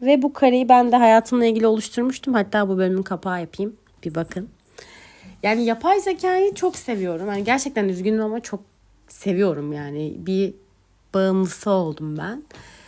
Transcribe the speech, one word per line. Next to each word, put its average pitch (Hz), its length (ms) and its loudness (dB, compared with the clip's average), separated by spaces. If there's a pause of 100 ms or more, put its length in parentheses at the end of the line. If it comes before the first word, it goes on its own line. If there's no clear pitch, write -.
Ve 262 200 4
bu 285 120 -2
kareyi 254 360 4
ben 247 220 8
de 240 40 4
hayatımla 233 500 6
ilgili 226 220 2
oluşturmuştum. 240 680 -2
Hatta 202 360 0
bu 190 80 0
bölümün 185 260 0
kapağı 180 380 -6
yapayım. 202 340 -8 (280)
Bir 160 120 -8
bakın. 175 340 -8 (920)
Yani 226 220 0
yapay 269 340 0
zekayı 370 540 0
çok 359 220 -2
seviyorum. 185 520 -4
Yani 202 160 -6
gerçekten 240 440 -2
üzgünüm 196 360 -2
ama 214 160 -6
çok 202 200 -10 (480)
seviyorum 170 680 -2
yani. 147 440 -8
Bir 190 360 -2 (600)
bağımlısı 190 580 0
oldum 156 460 -2
ben. 214 260 -10 (440)